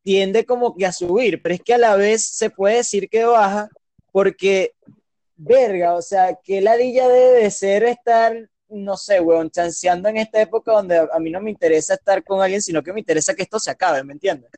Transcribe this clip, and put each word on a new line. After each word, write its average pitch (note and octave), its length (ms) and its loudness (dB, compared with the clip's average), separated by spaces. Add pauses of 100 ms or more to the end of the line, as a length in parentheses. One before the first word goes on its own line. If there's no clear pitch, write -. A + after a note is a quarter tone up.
tiende G3 420 0
como A#3+ 300 -2
que F#3 100 -2
a F3+ 60 -2
subir, F3+ 500 -2
pero F3 140 -4
es F3 60 -10
que A#3+ 140 0
a - 20 4
la A3+ 180 4
vez G#3+ 300 0
se - 240 -4
puede G3 260 0
decir G#3 320 -2
que A3 160 0
baja, G#3+ 460 0 (420)
porque, F#3+ 640 0 (640)
verga, F3+ 560 2
o F3 80 -4
sea, F#3 420 0
qué G3 160 -4
ladilla A#3+ 480 2
debe B3+ 360 6
de G#3 80 0
ser G3 340 0
estar, A3+ 640 0 (180)
no G3+ 300 -10
sé, F#3+ 240 0
weón, E3 280 2
chanceando F3 600 -2
en A3 80 -4
esta A3 240 -2
época A3 320 -2
donde F#3+ 240 2
a, D#3+ 160 2
a D#3+ 60 -2
mí D#3+ 120 -6
no F3 80 -8
me G#3+ 120 -8
interesa D#3+ 420 0
estar F#3+ 280 0
con F#3+ 200 -4
alguien, F#3+ 200 0
sino D#3+ 220 -4
que E3 80 -12
me G#3 80 -10
interesa D#3+ 340 -2
que F#3+ 100 -8
esto G#3+ 160 -8
se D3+ 120 -6
acabe, D3 320 -2
¿me C#3 80 -18
entiendes? D3 460 -6